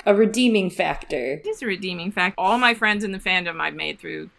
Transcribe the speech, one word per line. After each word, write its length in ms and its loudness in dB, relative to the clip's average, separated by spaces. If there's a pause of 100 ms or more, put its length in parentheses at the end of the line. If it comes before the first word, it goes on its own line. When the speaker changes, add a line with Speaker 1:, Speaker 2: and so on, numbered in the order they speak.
Speaker 1:
a 80 6
redeeming 560 4
factor. 680 -4
Speaker 2:
It 120 -12
is 140 -6
a 60 -8
redeeming 440 -6
fact. 260 0
All 200 2
my 160 4
friends 320 0
in 80 -4
the 60 -8
fandom 420 -2
I've 140 -4
made 220 -8
through 420 -12